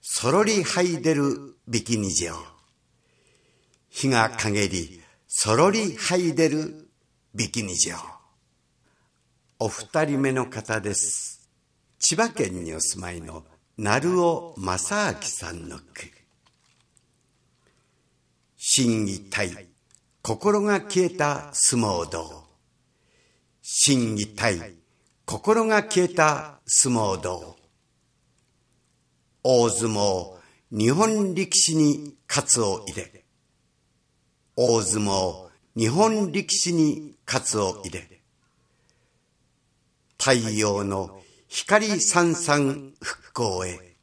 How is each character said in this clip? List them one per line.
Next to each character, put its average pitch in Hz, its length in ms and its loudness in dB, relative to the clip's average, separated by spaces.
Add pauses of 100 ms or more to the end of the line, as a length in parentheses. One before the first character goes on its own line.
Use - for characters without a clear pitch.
そ - 300 -2
ろ 202 140 4
り 208 180 2
這 175 360 0
い - 20 -12
出 156 140 2
る 143 420 -2 (100)
ビ 113 160 -2
キ 117 140 -2
ニ 98 160 -2
嬢。 82 200 -2 (1600)
日 - 180 -4
が 113 220 4
陰 107 400 0
り、 85 340 -8 (240)
そ - 260 0
ろ 151 160 6
り 202 280 -2
這 175 200 -2
い 170 160 0
出 160 140 4
る 156 420 -4 (460)
ビ 107 160 -2
キ 120 100 -4
ニ 95 140 -6
嬢。 82 220 0 (1600)
お 113 80 0
二 - 380 -2
人 143 160 0
目 135 100 2
の 127 180 -2
方 110 300 -4
で 98 160 -4
す。 - 540 -6 (500)
千 - 160 2
葉 226 140 2
県 92 340 -4
に 82 100 -8
お 80 60 -8
住 - 220 -4
ま 90 100 -10
い 87 80 -10
の 80 260 -16 (320)
成 110 300 0
尾 170 500 0
正 117 540 -2
明 - 120 -8
さ - 280 -8
ん 85 160 -12
の 78 120 -16
句。 - 300 -20 (2500)
心 117 500 2
技 98 140 -6 (100)
体、 95 380 -6 (540)
心 202 400 0
が 202 180 2
消 180 280 0
え - 20 0
た 147 440 -4
相 - 280 2
撲 90 280 -2
道。 82 380 -12 (1120)
心 120 540 2
技 104 140 -2
体、 104 480 -2 (480)
心 220 400 2
が 214 180 2
消 180 220 2
え 170 40 0
た 151 560 0
相 - 300 2
撲 98 260 0
道。 85 360 -8 (1900)
大 120 240 6
相 113 200 -2
撲、 98 480 0 (340)
日 113 200 2
本 202 440 2
力 190 220 0
士 160 180 2
に 147 400 2 (120)
喝 - 340 0
を 95 260 -2
入 85 80 -12
れ。 92 300 -14 (1300)
大 117 260 4
相 104 200 0
撲、 92 480 0 (260)
日 113 140 2
本 208 420 2
力 196 240 -2
士 - 160 0
に 156 540 0
喝 127 340 -2
を 98 240 -2
入 90 60 -10
れ。 87 320 -14 (2000)
太 135 180 2 (180)
陽 104 320 0
の 95 360 -6 (280)
光 214 500 0
さ - 220 2
ん 170 140 4
さ 147 220 2
ん 139 440 -2
復 - 320 -12
興 95 320 -4
へ。 90 380 -12